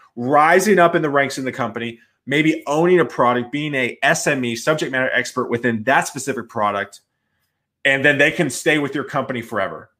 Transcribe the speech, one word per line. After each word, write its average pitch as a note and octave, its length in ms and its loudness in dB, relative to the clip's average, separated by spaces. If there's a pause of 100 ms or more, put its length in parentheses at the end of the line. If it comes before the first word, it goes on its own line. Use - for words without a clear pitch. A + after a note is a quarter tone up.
(160)
Rising E3 640 4
up E3+ 160 4
in D#3+ 80 0
the D3 80 0
ranks C#3 260 2
in C3 80 -8
the B2+ 60 -4
company, A#2 480 -6 (260)
maybe D#3 400 0
owning E3+ 340 2
a D#3 60 4
product, B2 460 0
being D3 240 -6
a B2 260 -4
S D#3 240 0
M C#3 180 -2
E, A#2 120 -4
subject D#3 360 -2
matter C3 220 -2
expert B2 320 -4
within A#2 380 -2
that C#3+ 240 2
specific B2+ 420 -8
product, G#2 520 -4 (840)
and C#3 180 2
then D3 140 4
they D3 140 4
can D3+ 180 -2
stay D3+ 300 -2
with C#3+ 160 -4
your C#3+ 80 -4
company B2 400 -6
forever, F#2+ 560 -8